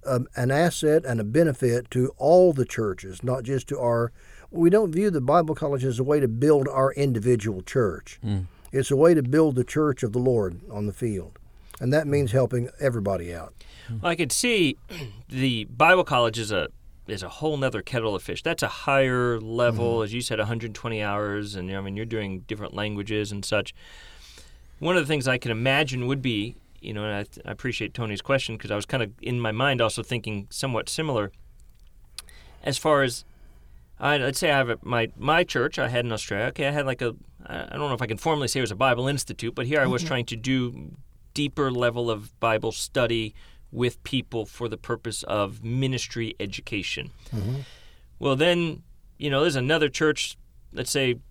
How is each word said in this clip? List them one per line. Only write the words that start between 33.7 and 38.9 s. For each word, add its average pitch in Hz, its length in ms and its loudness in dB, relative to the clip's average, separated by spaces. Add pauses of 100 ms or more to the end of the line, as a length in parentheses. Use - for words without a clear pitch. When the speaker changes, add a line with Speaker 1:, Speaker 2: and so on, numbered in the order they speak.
Speaker 3:
I, 147 180 2
let's 135 220 -2
say 165 120 2
I 139 60 4
have 127 120 2
a, 113 140 -2
my, 117 340 0
my 156 260 2
church 147 360 -2
I 131 100 0
had 123 160 0
in 117 60 -4
Australia. 107 360 -4
Okay, 139 200 -4
I 143 40 0
had, 143 140 -2
like, 127 160 -4
a, 120 140 -2 (300)
I, - 180 -10
I - 140 -12
don't 147 120 -4
know 131 40 0
if 117 80 -4
I 123 60 -2
can 107 100 -4
formally 147 300 0
say 131 120 -2
it - 20 2
was 107 100 -2
a 98 40 -6
Bible 127 320 2